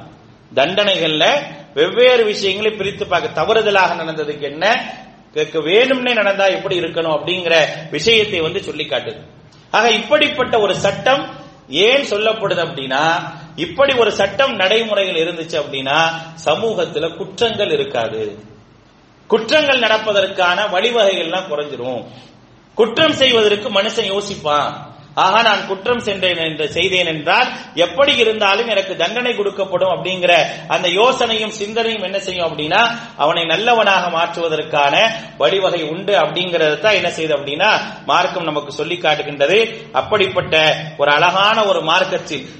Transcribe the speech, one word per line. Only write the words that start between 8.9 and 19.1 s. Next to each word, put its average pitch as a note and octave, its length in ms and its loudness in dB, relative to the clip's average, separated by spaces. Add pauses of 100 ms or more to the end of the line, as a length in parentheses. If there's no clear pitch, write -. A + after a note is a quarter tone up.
ஆக G#3+ 200 4
இப்படிப்பட்ட B3+ 680 0
ஒரு F#3+ 160 2
சட்டம் A#3+ 480 0 (560)
ஏன் B3 300 4
சொல்லப்படுது G3+ 540 -2
அப்படின்னா, C#3 400 -2 (520)
இப்படி C4 380 0
ஒரு A3+ 180 2
சட்டம் C4+ 440 0
நடைமுறையில் G3 680 0
இருந்துச்சு E3 380 -4
அப்படின்னா C3+ 380 -2 (480)
சமூகத்துல E3+ 600 -2 (100)
குற்றங்கள் G3+ 560 -2
இருக்காது, A#2 520 -2 (1040)